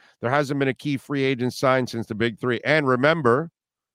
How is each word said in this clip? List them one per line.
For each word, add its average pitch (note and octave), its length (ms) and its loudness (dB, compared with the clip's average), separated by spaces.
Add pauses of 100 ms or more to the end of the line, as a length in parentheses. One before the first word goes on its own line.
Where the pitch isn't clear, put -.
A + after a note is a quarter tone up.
(220)
there A#2 80 -2
hasn't C#3+ 300 0
been C#3 80 0
a C3 80 -2
key C#3+ 220 -4
free C#3 260 -4
agent B2+ 320 -2
signed C3 340 2
since A2+ 160 -8
the - 80 -8
big A2 240 -2
three. A#2+ 260 -2
And D3 240 0
remember, C#3 640 2 (460)